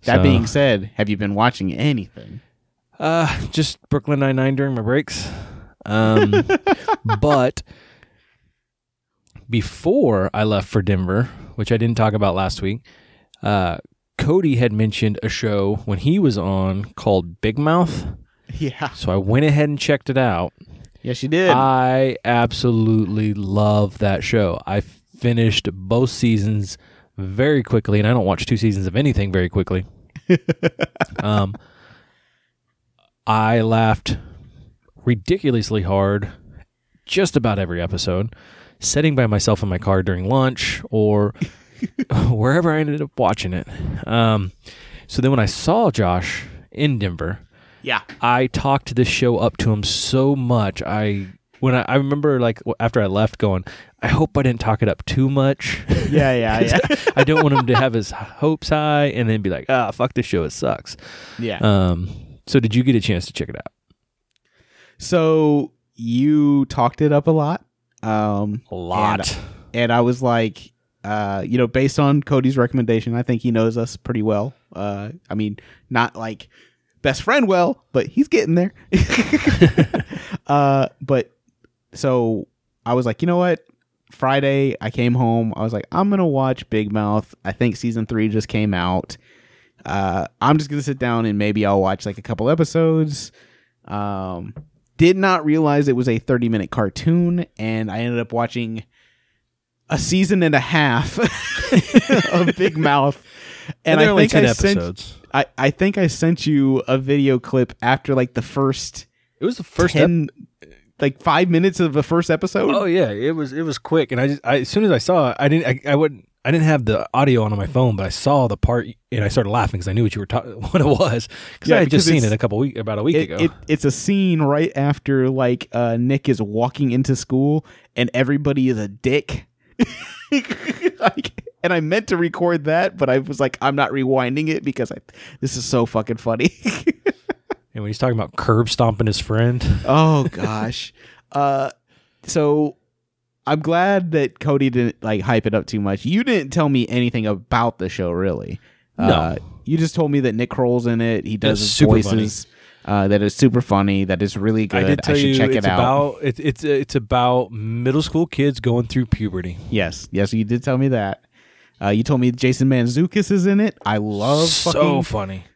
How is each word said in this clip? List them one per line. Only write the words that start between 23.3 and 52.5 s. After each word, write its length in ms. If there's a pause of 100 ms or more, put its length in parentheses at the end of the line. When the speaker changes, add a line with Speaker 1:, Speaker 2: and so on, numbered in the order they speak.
Speaker 2:
love 640
that 240
show. 440
I 140
finished 920
both 380
seasons 680 (380)
very 460
quickly, 360
and 80
I 60
don't 120
watch 220
two 100
seasons 300
of 100
anything 360
very 160
quickly. 380 (420)
Speaker 1:
<laughs> 100 (840)
Speaker 2:
Um, 320 (1700)
I 340
laughed 560 (880)
ridiculously 800
hard 480 (760)
just 300
about 220
every 220
episode, 540 (460)
sitting 340
by 120
myself 360
in 60
my 100
car 240
during 260
lunch 600
or 440 (440)
<laughs> 520
wherever 420
I 80
ended 220
up 160
watching 340
it. 160 (400)
Um, 440 (540)
so 160
then 80
when 100
I 60
saw 440
Josh 540 (280)
in 260
Denver, 420 (420)
Speaker 1:
Yeah. 180 (200)
Speaker 2:
I 280
talked 480
this 120
show 300
up 200
to 140
him 120
so 500
much. 480
I, 440 (340)
when 160
I, 100
I 100
remember, 440
like, 200